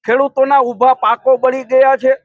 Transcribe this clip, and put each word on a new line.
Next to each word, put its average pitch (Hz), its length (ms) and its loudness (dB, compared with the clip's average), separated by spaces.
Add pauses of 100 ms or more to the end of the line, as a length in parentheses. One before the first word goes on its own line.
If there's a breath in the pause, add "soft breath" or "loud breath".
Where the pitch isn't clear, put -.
ખેડૂતોના 269 640 0
ઊભા 247 340 0
પાકો 233 400 0
બળી 254 300 -4
ગયા 269 280 2
છે. 262 220 0